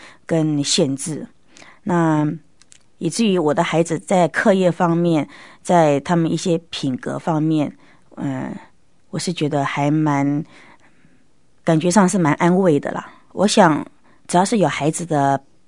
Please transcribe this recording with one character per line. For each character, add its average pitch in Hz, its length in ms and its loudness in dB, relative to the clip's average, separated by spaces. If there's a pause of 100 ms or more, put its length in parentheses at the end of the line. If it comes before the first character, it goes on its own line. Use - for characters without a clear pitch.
(240)
跟 156 380 0
限 139 320 0
制。 139 320 -8 (560)
那 160 420 2 (760)
以 175 120 -4
至 226 160 0
于 190 100 2
我 151 160 2
的 170 120 2
孩 160 180 0
子 160 160 -4
在 180 300 2
课 - 260 2
业 185 160 2
方 165 260 0
面， 165 320 0 (340)
在 156 380 4
他 175 140 -2
们 165 160 2
一 160 60 0
些 165 200 0 (140)
品 131 280 -4
格 143 200 -8
方 156 240 -2
面， 156 340 0 (380)
呃， 135 400 -8 (560)
我 180 80 -8
是 175 140 -4
觉 156 160 -4
得 139 160 -2
还 143 260 -2
蛮， 147 540 0 (1200)
感 165 160 2
觉 175 100 0
上 180 180 2
是 196 100 -2
蛮 151 160 0
安 175 220 0
慰 180 220 2
的 - 140 -6
啦。 - 180 -10 (220)
我 202 160 0
想 165 360 2 (440)
只 - 80 0
要 180 80 4
是 220 140 0
有 165 100 2
孩 139 220 -2
子 165 160 -6
的 139 360 0 (260)